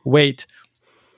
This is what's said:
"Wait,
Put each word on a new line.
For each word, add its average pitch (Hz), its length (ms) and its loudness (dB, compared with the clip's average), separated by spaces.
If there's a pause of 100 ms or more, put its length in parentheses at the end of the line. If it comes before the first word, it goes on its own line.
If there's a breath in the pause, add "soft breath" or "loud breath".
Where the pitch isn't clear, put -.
"Wait, 135 420 0 (720 soft breath)